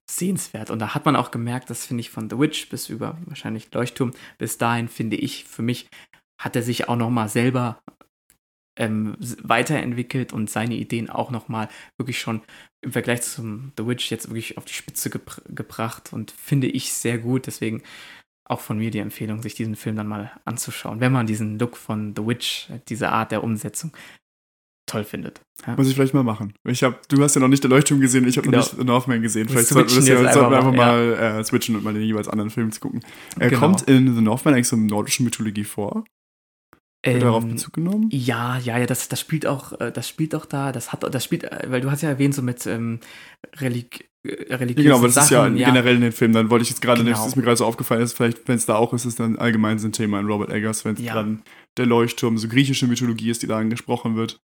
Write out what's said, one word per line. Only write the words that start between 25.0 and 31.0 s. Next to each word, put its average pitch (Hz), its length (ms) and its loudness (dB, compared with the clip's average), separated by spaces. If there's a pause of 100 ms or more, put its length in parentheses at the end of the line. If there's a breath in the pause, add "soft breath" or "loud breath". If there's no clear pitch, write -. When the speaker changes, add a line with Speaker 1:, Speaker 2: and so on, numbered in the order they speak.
Speaker 1:
findet. - 360 -12 (260)
Ja. 117 100 -6
Speaker 2:
Muss 135 120 4
ich 135 60 2
vielleicht 135 180 2
mal 135 120 4
machen. 107 300 -4 (120)
Ich 123 160 -2
hab, 123 260 0
du 139 140 4
hast 143 140 2
ja 143 40 4
noch 131 80 6
nicht 139 140 4
Der 131 80 2
Leuchtturm 139 300 6
gesehen, 127 260 4
ich 127 100 2
hab - 80 0
Speaker 1:
Genau. 123 140 4
Speaker 2:
noch 117 140 4
nicht - 60 -14
The 127 60 -2
Northman 123 380 2
gesehen. 110 260 0
Speaker 1:
Wir - 40 -6
Speaker 2:
Vielleicht 120 160 4
sollten 127 220 6
wir 123 40 4
Speaker 1:
switchen 131 200 6
Speaker 2:
das 123 80 6
ja, - 40 6
Speaker 1:
jetzt 123 80 6
Speaker 2:
sollten 135 160 8
wir 135 60 6
Speaker 1:
einfach 131 140 6
Speaker 2:
einfach 127 60 4 (100)
Speaker 1:
mal, 120 240 4